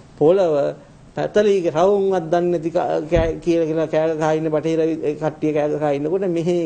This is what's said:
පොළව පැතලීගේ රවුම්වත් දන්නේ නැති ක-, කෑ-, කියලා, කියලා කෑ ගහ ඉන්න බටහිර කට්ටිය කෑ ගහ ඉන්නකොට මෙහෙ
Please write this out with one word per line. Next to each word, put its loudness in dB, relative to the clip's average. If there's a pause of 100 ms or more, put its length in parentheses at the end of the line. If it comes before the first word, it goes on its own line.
(140)
පොළව 2 (380)
පැතලීගේ 0
රවුම්වත් 2
දන්නේ 2
නැති -2
ක-, -2 (200)
කෑ-, 0
කියලා, 0
කියලා 0
කෑ 0
ගහ 0
ඉන්න -2
බටහිර 0 (380)
කට්ටිය -2
කෑ 0
ගහ -2
ඉන්නකොට -2
මෙහෙ 0